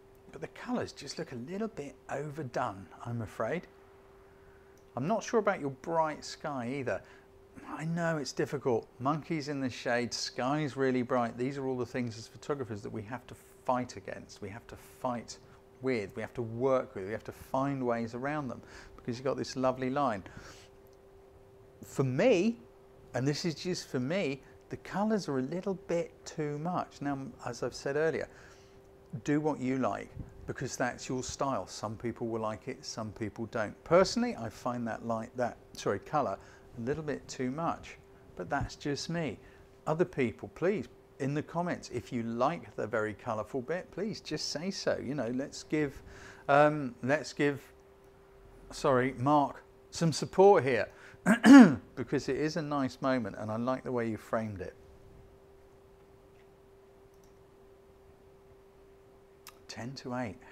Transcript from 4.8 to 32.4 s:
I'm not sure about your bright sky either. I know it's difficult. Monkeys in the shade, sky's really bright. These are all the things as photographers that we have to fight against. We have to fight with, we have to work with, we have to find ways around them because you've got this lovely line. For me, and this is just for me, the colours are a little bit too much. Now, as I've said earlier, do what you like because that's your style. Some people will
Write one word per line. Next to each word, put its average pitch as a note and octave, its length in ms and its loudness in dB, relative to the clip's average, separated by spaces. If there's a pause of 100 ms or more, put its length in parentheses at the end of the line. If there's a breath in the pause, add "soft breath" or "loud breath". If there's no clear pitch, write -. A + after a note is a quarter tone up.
I'm B2+ 100 -2
not G#3 160 0
sure - 160 0
about G#3 220 2
your C#3+ 100 -4
bright D#3 540 -2
sky C3 540 -6
either. A2 240 -4 (680 loud breath)
I C#4 160 -8
know E3 320 0
it's C#3+ 160 -4
difficult. C3 560 0 (100)
Monkeys D3 500 -2
in C#3+ 120 -4
the C3 100 -2
shade, A#2+ 420 0
sky's C3 640 -2
really C3 260 2
bright. A#2+ 360 0
These C#3 200 -2
are C3+ 80 -4
all C3 100 -2
the B2 100 -2
things A#2+ 320 -6
as A2 80 -14
photographers A2+ 560 -6
that A2+ 100 -8
we A2 100 -6
have A#2 260 -10
to A2+ 60 -16 (300)
fight B2 320 0
against. - 460 -12
We G#2 60 -8
have G#2+ 180 -12
to G#2+ 100 -14
fight - 600 -8 (440 loud breath)
with, A#2 340 0
we A2 60 -4
have G#2+ 120 -8
to B2+ 80 -4
work B2 540 2
with, F#2+ 100 -4
we G#2 60 -4
have G#2 120 -6
to - 80 -10
find C3+ 540 -2
ways A#2 280 -2
around C#3 340 -4
them - 120 -8 (360 loud breath)
because A#2 200 -6
you've C3 80 -10
got C3 120 0
this B2+ 180 -6
lovely B2+ 360 0
line. B2+ 340 0 (1600 loud breath)
For - 180 -4
me, F#3 560 4 (560)
and B2+ 120 0
this D3 180 0
is E3 100 -2
just - 340 -6
for C3 120 -2
me, C#3+ 420 -2 (280 loud breath)
the B2+ 80 -8
colours G#3 500 0
are C3+ 100 0
a B2+ 40 2
little F3+ 320 -4
bit E3+ 380 -2 (140)
too D3 320 -4
much. D#3+ 420 -4
Now, C#3 180 -2 (280)
as A#2+ 160 -6
I've A#2+ 120 -2
said C#3 220 -4
earlier, D3 320 0 (960 loud breath)
do D3 160 4
what D3 200 0
you B2+ 180 0
like G#2+ 320 -2 (360)
because - 300 -6
that's - 320 -4
your C3 140 -2
style. B2 440 -2
Some A2 300 -6
people A#2 300 -4
will A2+ 140 -2